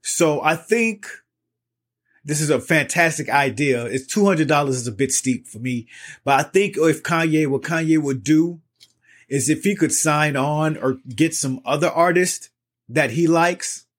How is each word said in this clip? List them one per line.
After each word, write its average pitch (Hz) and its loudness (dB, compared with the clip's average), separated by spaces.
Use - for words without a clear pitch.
So 151 0
I 156 0
think 226 -2
this 147 -4
is 147 -2
a 131 2
fantastic 156 0
idea. 131 0
It's 127 -4
two 202 2
hundred 160 2
dollars 143 2
is 120 -6
a 120 -6
bit 131 -2
steep - -4
for 110 -18
me, 120 -6
but 139 2
I 156 0
think 196 0
if 156 2
Kanye, 160 0
what 135 -2
Kanye 160 0
would 135 -4
do 160 2
is 135 -2
if 151 -2
he 202 2
could 156 0
sign 151 0
on 151 0
or 131 -2
get 160 2
some 131 -4
other 147 0
artist 175 0
that 131 0
he 165 0
likes 170 0